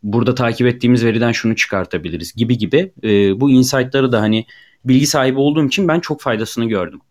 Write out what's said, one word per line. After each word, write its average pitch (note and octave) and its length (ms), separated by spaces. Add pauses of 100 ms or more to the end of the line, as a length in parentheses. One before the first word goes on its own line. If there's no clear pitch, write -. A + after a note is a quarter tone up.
Burada A#2 320
takip A#2+ 320
ettiğimiz A#2+ 380
veriden A#2 280
şunu A2+ 240
çıkartabiliriz E2+ 800
gibi A#2+ 220
gibi, C#3+ 340 (120)
e, G2+ 360
bu C#3 100
insight'ları C3 600
da A2 80
hani A2 260 (380)
bilgi B2+ 220
sahibi C3+ 320
olduğum D3 280
için F#3 220
ben E3 120
çok D3+ 200
faydasını A2+ 440
gördüm. G2 360 (100)